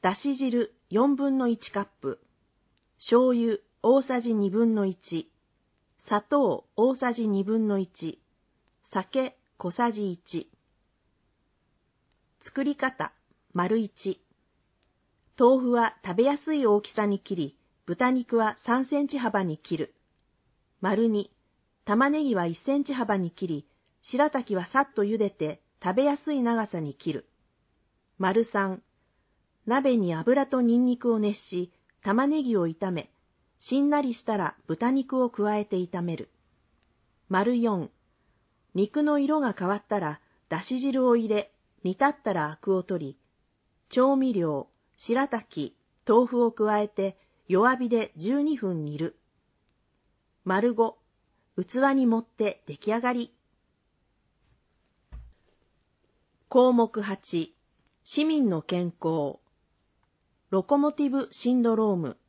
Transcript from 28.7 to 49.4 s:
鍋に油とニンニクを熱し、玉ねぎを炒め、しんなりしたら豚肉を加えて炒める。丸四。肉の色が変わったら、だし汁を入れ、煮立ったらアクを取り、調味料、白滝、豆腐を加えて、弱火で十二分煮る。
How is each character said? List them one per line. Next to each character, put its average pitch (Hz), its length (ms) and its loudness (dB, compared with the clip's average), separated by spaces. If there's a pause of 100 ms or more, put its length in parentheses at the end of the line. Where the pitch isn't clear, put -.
鍋 254 320 2
に 180 160 0
油 247 340 2
と 262 140 0
ニ 240 160 4
ン 247 80 4
ニ 247 120 0
ク 240 160 0
を 220 60 0
熱 208 200 -2
し、 180 320 -8 (320)
玉 226 240 2
ね 302 140 0
ぎ 240 160 0
を 170 100 2
炒 180 240 -4
め、 165 200 -8 (480)
し 269 200 -2
ん 285 100 4
な 294 120 2
り 254 120 -2
し - 120 -12
た 214 120 -2
ら 175 180 -4 (120)
豚 165 240 0
肉 262 320 0
を 247 60 0
加 208 280 -2
え 208 80 -2
て 202 120 -6
炒 180 240 -4
め 170 160 -4
る。 - 120 -12 (1000)
丸 226 320 2
四。 202 300 0 (840)
肉 208 300 0
の 294 160 2
色 294 200 2
が 247 180 0
変 180 100 -4
わ 202 80 2
っ - 120 -10
た 208 120 0
ら、 151 220 -6 (280)
だ 165 120 -6
し 254 180 -6
汁 262 280 0
を 240 80 6
入 226 120 0
れ、 208 240 -2 (320)
煮 185 80 -2
立 269 140 0
っ 294 180 2
た 208 100 -2
ら 156 180 -2
ア 156 60 -14
ク 190 180 0
を 180 80 -2
取 170 240 -6
り、 135 100 -14 (720)
調 269 260 2
味 262 180 0
料、 156 360 -2 (280)
白 262 300 -2
滝、 190 480 -8 (320)
豆 240 180 6
腐 240 180 0
を 226 80 2
加 214 280 0
え 208 80 -2
て、 196 300 -4 (300)
弱 220 280 4
火 247 140 -4
で 226 260 0
十 233 260 -2
二 302 140 0
分 180 300 -4
煮 147 120 -8
る。 160 200 -6 (1300)